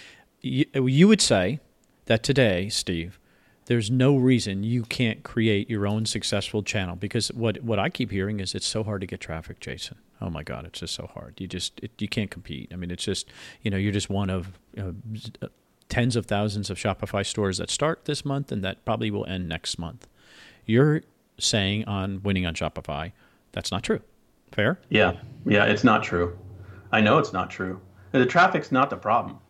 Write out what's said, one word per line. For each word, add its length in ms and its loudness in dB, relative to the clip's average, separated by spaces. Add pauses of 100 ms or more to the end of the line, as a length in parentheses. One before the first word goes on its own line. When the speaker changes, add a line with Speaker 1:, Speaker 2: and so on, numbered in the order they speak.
(440)
Speaker 1:
y-, 220 0 (100)
you 320 6
would 140 8
say 380 4 (460)
that 160 4
today, 480 2
Steve, 500 -4 (460)
there's 260 0
no 240 6
reason 480 4
you 200 0
can't 400 -2
create 460 2
your 160 0
own 200 0
successful 580 -2
channel 320 -4
because 380 -2
what, 300 -2
what 160 0
I 100 0
keep 220 -4
hearing 280 -2
is 160 -6
it's 120 -6
so 160 -4
hard 180 -4
to 60 -8
get 120 -10
traffic, 400 -10
Jason. 380 -12 (240)
Oh 80 -4
my 120 -6
God, 240 -10
it's 140 -14
just 160 -8
so 180 -12
hard. 260 -14
You 80 -8
just, 340 -8
it, 180 -10
you 80 -4
can't 240 -4
compete. 400 -14
I 60 -14
mean, 140 -8
it's 120 -8
just, 240 -4 (360)
you 60 -2
know, 80 -2
you're 140 2
just 180 -2
one 200 -2
of, 280 -6 (160)
you 100 -8
know, 120 -8 (220)
z-, 240 -12
uh, 60 -8 (420)
tens 260 2
of 120 0
thousands 420 0
of 80 -6
Shopify 480 -2
stores 320 -2
that 120 -6
start 360 -2
this 180 -4
month 300 -4
and 100 -4
that 220 -6
probably 260 -2
will 140 -4
end 240 -6
next 280 -6
month. 300 -10 (580)
You're 360 4 (360)
saying 480 0
on 380 -4
Winning 220 2
on 100 -2
Shopify, 560 -6 (400)
that's 200 -6
not 120 -4
true. 180 -2 (520)
Fair? 260 0 (100)
Speaker 2:
Yeah. 240 4 (320)
Yeah, 200 4
it's 180 2
not 200 6
true. 340 -2 (560)
I 80 4
know 160 6
it's 160 0
not 160 -2
true. 320 -6 (320)
The 120 6
traffic's 460 4
not 180 4
the 80 -6
problem. 420 -2 (100)